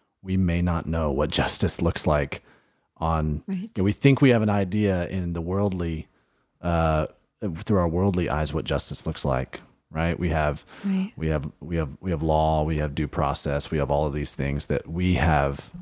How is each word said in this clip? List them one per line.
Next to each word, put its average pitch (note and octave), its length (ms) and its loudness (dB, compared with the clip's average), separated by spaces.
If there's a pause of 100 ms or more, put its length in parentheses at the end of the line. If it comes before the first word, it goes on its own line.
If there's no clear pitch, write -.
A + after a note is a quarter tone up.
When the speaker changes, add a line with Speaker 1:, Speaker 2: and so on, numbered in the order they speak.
(220)
Speaker 1:
we F#2+ 160 -2
may E2+ 240 2
not F2 240 0
know D#2+ 260 -2
what D2 180 0
<laughs> - 120 -2
justice - 400 -2
looks - 260 0
like D2 340 0 (560)
on, D#2 500 0
Speaker 2:
Right. F#3+ 160 -4
Speaker 1:
you A3+ 60 -10 (100)
know, F#2+ 40 2
we G2+ 80 4
think C3+ 300 4
we C#3 80 8
have A#2 140 4
an A2 60 2
idea G2 600 2
in F2 240 -2
the E2+ 80 -4
worldly, F2 680 -2 (540)
uh, D#2+ 460 2 (500)
through G#2 200 0
our F2 100 4
worldly F2 400 2
eyes, D2+ 260 -2
what D#2+ 120 -2
justice - 400 -4
looks D#2+ 180 -4
like, C2 380 -2 (300)
right? E2 260 0
We E2+ 120 0
have, D2+ 360 0 (180)
Speaker 2:
Right. F#3+ 320 -2
Speaker 1:
we D#2+ 120 -4
have, D#2+ 320 -2
we E2 160 -6
have, D#2 260 -2
we F#2+ 80 -4
have D#2+ 140 -2
law, D#2 400 2
we D#2 140 0
have D2 180 -2
due D2+ 140 -2
process, C#2+ 600 -2
we D#2+ 80 -2
have C#2 140 0
all D2 160 2
of C#2 60 -4
these D2 200 -4
things C#2 340 -4
that - 220 -2
we F2+ 260 2
have C#2+ 540 2 (120)